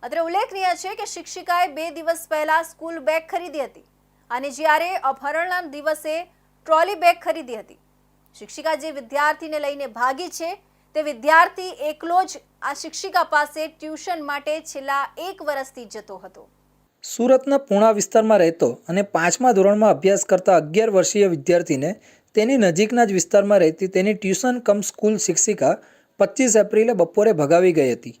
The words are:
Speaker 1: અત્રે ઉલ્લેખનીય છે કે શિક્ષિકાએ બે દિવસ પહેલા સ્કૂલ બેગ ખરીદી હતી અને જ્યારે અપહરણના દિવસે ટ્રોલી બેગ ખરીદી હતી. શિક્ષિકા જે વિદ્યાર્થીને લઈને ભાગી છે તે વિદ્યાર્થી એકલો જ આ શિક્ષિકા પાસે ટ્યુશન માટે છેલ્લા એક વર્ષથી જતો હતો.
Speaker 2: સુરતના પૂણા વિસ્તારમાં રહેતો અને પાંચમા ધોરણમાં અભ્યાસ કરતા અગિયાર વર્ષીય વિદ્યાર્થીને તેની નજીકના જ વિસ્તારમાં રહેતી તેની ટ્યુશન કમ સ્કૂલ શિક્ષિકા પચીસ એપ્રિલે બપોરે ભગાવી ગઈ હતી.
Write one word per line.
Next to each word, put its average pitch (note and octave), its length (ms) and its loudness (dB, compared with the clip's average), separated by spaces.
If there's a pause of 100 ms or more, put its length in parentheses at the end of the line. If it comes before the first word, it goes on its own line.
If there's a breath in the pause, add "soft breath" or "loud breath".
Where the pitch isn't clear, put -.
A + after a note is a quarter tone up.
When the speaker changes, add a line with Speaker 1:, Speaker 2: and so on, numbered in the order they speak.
Speaker 1:
અત્રે C#4+ 180 -4
ઉલ્લેખનીય F#4 540 -4
છે F#4+ 200 -10
કે G#4+ 100 -10
શિક્ષિકાએ F4+ 680 -4
બે D#4 100 -8 (120)
દિવસ E4 320 -4
પહેલા D#4 380 0
સ્કૂલ E4 300 -12 (120)
બેગ D#4+ 240 -2
ખરીદી D#4+ 340 -8
હતી - 180 -18 (480)
અને B3+ 200 -6
જ્યારે D#4 360 0 (220)
અપહરણના D#4+ 500 -4 (140)
દિવસે D4+ 400 -6
ટ્રોલી E4+ 840 -4
બેગ E4+ 240 2
ખરીદી D4+ 400 -8
હતી. - 180 -20 (580)
શિક્ષિકા D4+ 400 -6
જે D4+ 160 -8
વિદ્યાર્થીને D4 680 -4
લઈને C#4+ 380 -8
ભાગી C4 320 -4
છે E4 200 -10 (460)
તે D4+ 80 -2
વિદ્યાર્થી D4+ 880 0
એકલો E4 340 -2
જ - 180 -10 (200)
આ - 140 -6
શિક્ષિકા E4+ 480 -4 (100)
પાસે D4+ 260 0
ટ્યુશન D#4 640 -10
માટે C#4+ 320 -6 (160)
છેલ્લા C#4 320 -4 (240)
એક F#4+ 220 -12
વર્ષથી C4 360 -8
જતો G#3 320 -16
હતો. F#3 300 -20 (560)
Speaker 2:
સુરતના C4 580 2
પૂણા G#3+ 320 4
વિસ્તારમાં G#3+ 500 2
રહેતો E3 280 0 (140)
અને F#3+ 240 -2
પાંચમા F3 500 2
ધોરણમાં G3+ 380 4
અભ્યાસ F#3+ 280 0
કરતા F#3 380 4
અગિયાર G3+ 340 0
વર્ષીય G3 380 4
વિદ્યાર્થીને D#3+ 580 0 (420 soft breath)
તેની A#3 220 2
નજીકના G#3+ 480 2
જ G3 140 0
વિસ્તારમાં G3+ 460 4
રહેતી F#3 300 0
તેની F#3+ 220 0
ટ્યુશન B3 480 -2
કમ G3+ 180 2
સ્કૂલ G#3+ 440 -2
શિક્ષિકા E3 460 2 (460 soft breath)
પચીસ A3 460 2
એપ્રિલે G#3+ 380 2
બપોરે G#3 400 2
ભગાવી E3+ 360 4
ગઈ C3+ 140 4
હતી. A2+ 260 -12